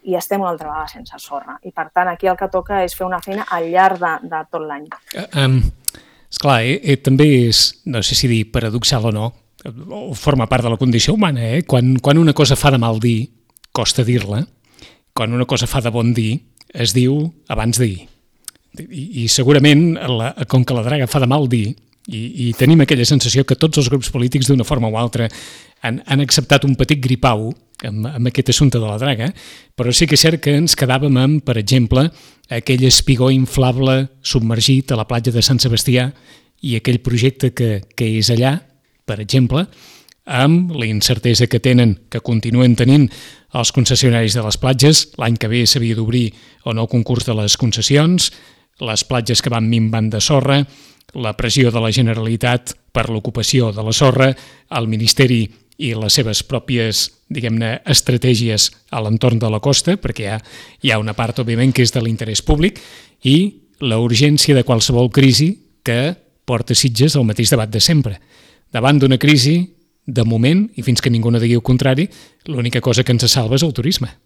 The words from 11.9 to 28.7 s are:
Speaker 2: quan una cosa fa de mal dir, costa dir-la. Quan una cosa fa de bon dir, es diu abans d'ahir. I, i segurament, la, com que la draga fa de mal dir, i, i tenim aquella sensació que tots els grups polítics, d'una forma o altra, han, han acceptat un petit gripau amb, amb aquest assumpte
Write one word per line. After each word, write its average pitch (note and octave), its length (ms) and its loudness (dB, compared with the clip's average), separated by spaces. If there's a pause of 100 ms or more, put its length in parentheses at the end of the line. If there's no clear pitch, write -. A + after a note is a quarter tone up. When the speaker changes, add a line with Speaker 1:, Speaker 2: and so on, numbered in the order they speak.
Speaker 2:
quan C#3+ 160 4
una D#3+ 160 4
cosa C#3+ 220 2
fa D3 140 2
de C3 80 2
mal A#2 220 -2
dir, A#2 300 -2 (420)
costa A#2+ 320 -2
dir-la. G#2+ 380 -2 (720)
Quan A2+ 180 -4
una B2 140 -2
cosa A#2+ 200 -2
fa C#3 140 -4
de A#2 100 -4
bon A#2 220 0
dir, A2 220 -2 (400)
es A#2+ 180 -2
diu C3+ 380 0 (180)
abans A2+ 300 -2
d'ahir. G#2+ 300 -2 (680)
I, D3+ 480 -10
i A2 60 -2
segurament, D3 640 4 (160)
la, A#2 220 -2 (180)
com B2+ 160 4
que C3 80 -2
la A#2 80 -2
draga B2+ 240 -2
fa C#3+ 160 -2
de A#2+ 80 2
mal C#3+ 180 0
dir, A2+ 200 -2 (400)
i, A#2+ 400 -8
i A#2 100 -2
tenim D3+ 240 6
aquella B2+ 260 2
sensació C3 380 2
que - 100 0
tots D#3 240 0
els B2 80 0
grups C3 240 -2
polítics, B2+ 380 -2
d'una B2+ 160 2
forma A#2+ 240 -2
o A2 100 -4
altra, A#2 280 -2 (520)
han, A#2+ 240 -6
han C#3 160 0
acceptat C#3+ 460 2
un C3+ 100 2
petit C#3 240 0
gripau B2 520 0 (340)
amb, G#2+ 240 -6
amb B2 180 -2
aquest B2 240 -2
assumpte B2 300 4